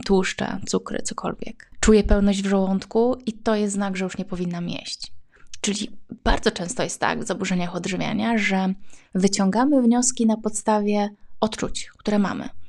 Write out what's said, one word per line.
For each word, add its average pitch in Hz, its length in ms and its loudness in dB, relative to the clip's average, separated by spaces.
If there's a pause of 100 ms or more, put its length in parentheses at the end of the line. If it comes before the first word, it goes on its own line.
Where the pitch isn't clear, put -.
tłuszcze, - 640 0
cukry, - 360 -2
cokolwiek. - 680 -8 (100)
Czuję 214 240 6
pełność 202 380 4
w 196 40 -2
żołądku 196 720 2 (100)
i 220 60 -4
to 220 220 0
jest 208 200 0
znak, 196 220 -2
że 190 80 -2
już 185 140 -6
nie 185 60 -4
powinnam 175 440 -4
jeść. - 440 -10 (480)
Czyli 208 300 -2 (340)
bardzo - 260 2
często 185 320 -6
jest 165 180 -6
tak 165 200 0
w 226 60 -8
zaburzeniach 180 480 -2
odżywiania, 185 640 -2
że 190 360 2 (400)
wyciągamy 202 680 4
wnioski 240 440 4
na 220 100 4
podstawie 208 760 0 (300)
odczuć, - 580 -4
które 208 200 0
mamy. - 300 0 (200)